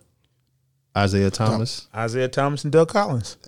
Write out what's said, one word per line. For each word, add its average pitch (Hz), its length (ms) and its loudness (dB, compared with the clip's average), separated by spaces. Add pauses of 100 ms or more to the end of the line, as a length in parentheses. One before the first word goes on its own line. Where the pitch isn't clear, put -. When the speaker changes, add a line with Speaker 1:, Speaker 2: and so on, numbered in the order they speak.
(960)
Speaker 1:
Isaiah 98 340 4
Speaker 2:
Tom- 107 220 0
Speaker 1:
Thomas. 113 420 -4
Speaker 3:
Isaiah 117 340 -2
Thomas 143 360 -2
and 147 80 -4
Doug 165 180 6
Collins. 180 580 -2